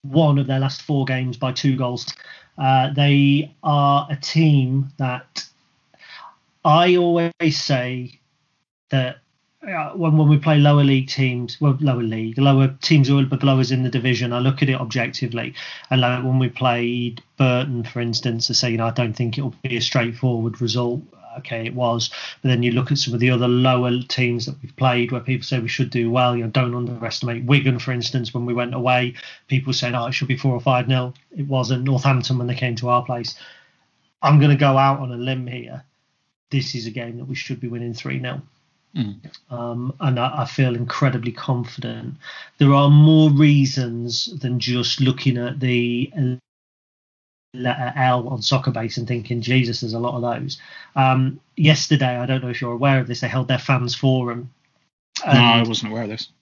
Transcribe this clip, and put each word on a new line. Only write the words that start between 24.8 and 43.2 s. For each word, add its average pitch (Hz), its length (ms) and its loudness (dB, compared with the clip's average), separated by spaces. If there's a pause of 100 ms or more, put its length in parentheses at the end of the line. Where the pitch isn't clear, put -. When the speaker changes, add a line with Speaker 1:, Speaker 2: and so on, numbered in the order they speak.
Speaker 1:
where 123 100 -4
people 127 240 -4
say 131 140 -2
we 113 80 -6
should 123 220 -2
do 117 200 -2
well. 123 260 2
You 117 100 -2
know, 110 40 -4
don't 120 260 0
underestimate 120 680 -6
Wigan, 131 340 2
for 131 120 -8
instance, 120 420 -4
when 120 120 -4
we 120 80 -4
went 120 200 -4
away. 123 400 0 (340)
People 131 240 -2
saying, 123 220 -2
"Oh, 120 140 -4
it 131 60 -6
should 135 140 -4
be 131 100 0
four 135 160 0
or 117 60 -2
five 123 280 0
nil." 131 260 0 (240)
It 139 100 -6
wasn't. 127 360 -2
Northampton, 131 560 0
when 120 80 -4
they 123 80 -4
came 120 220 -4
to 123 120 -4
our 123 160 2
place. 120 300 -8 (880)
I'm 151 160 6
gonna 147 180 6
go 135 200 4
out 135 220 4
on 127 120 -8
a 120 60 -10
limb 127 300 -4
here. 123 360 -14 (640)
This 135 260 -2
is 113 120 -8
a 110 40 -8
game 117 260 -10
that 131 80 -12
we 135 100 -8
should 123 240 -8
be 123 80 -8
winning 117 260 -8
three 135 260 -8
nil. 127 220 -8 (540)
Speaker 2:
Mm. 104 220 -4 (340)
Speaker 1:
Um, 120 480 -8
and 127 200 0
I, 123 220 -2
I - 40 -2
feel 127 300 0
incredibly 120 560 -2
confident. 120 840 -8 (420)
There 139 160 6
are 143 160 4
more 156 400 8